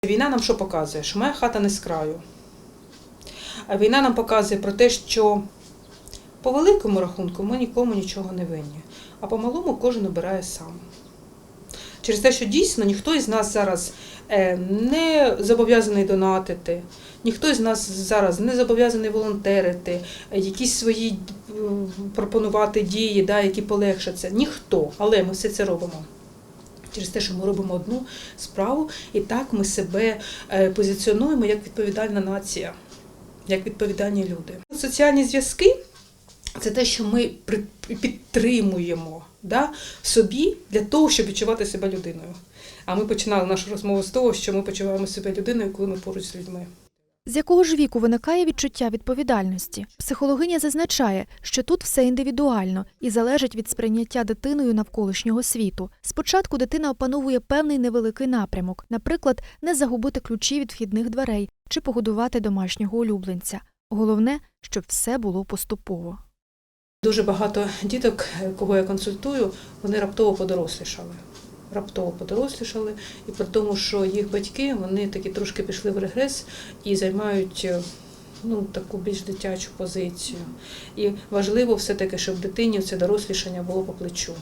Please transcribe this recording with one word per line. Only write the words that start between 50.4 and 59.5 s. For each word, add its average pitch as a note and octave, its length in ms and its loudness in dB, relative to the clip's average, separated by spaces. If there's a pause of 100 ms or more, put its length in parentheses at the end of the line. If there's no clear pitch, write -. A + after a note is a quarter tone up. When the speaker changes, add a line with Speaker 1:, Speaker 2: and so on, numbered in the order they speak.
Speaker 2:
зазначає, C#4 640 0 (160)
що - 220 -4
тут - 200 0
все - 220 4
індивідуально A#3+ 800 2 (140)
і B3 100 -2
залежить A#3+ 460 2
від A3 140 -6
сприйняття A3+ 540 0
дитиною B3 500 0
навколишнього G#3+ 680 0
світу. G3 460 -2 (120)
Спочатку - 560 0
дитина D4 320 0
опановує C4 500 0
певний C#4+ 400 0
невеликий A#3+ 480 0
напрямок: F#3+ 600 -2
наприклад, B3+ 520 0 (200)